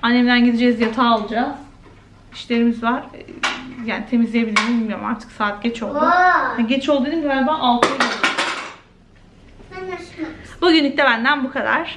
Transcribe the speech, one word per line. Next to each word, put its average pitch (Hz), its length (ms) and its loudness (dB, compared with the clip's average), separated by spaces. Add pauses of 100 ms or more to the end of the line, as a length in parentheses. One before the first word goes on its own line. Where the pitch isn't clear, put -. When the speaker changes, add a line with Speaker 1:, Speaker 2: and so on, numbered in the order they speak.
Speaker 1:
Annemden 247 420 4
gideceğiz, 240 360 2
yatağı 233 300 2
alacağız. 233 460 -2 (800)
İşlerimiz 233 480 0
var. 226 200 -2 (120)
E, - 40 -18 (680)
yani 214 240 -4
temizleyebilir 226 520 2
miyim 233 180 0
bilmiyorum. 208 240 -6
Artık 220 280 -6
saat 202 300 -4
geç 233 200 -4
oldu. 208 120 -6
Speaker 2:
Vay. 320 160 2
Speaker 1:
Ha, 349 460 2 (120)
geç 269 200 -2
oldu 277 180 2
dedim, 320 160 -2
galiba 277 300 0
altıya 254 420 2
geliyor. 247 260 -2 (1500)
Speaker 2:
Ben 370 260 -10
aşkım. - 380 -12 (280)
Speaker 1:
Bugünlük 311 360 4
de 294 60 4
benden 262 400 2
bu 254 60 -4
kadar. 262 460 -2